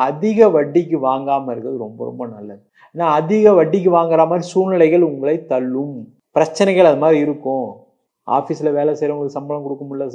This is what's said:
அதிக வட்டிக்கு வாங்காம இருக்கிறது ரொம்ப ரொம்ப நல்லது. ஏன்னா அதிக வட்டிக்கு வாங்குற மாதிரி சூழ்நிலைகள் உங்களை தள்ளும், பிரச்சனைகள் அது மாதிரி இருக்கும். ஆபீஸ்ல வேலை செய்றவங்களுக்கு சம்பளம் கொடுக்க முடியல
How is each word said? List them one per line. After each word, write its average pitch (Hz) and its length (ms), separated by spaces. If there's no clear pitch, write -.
அதிக 202 460
வட்டிக்கு 156 520
வாங்காம 135 520
இருக்கிறது 120 260
ரொம்ப 113 260
ரொம்ப 123 220
நல்லது. 104 360
ஏன்னா 165 180
அதிக 202 400
வட்டிக்கு 175 400
வாங்குற 165 360
மாதிரி 170 200
சூழ்நிலைகள் 175 600
உங்களை 139 280
தள்ளும், 131 480
பிரச்சனைகள் 180 540
அது 139 120
மாதிரி 156 240
இருக்கும். 131 420
ஆபீஸ்ல 143 460
வேலை 143 220
செய்றவங்களுக்கு 147 440
சம்பளம் 143 280
கொடுக்க 139 180
முடியல 139 300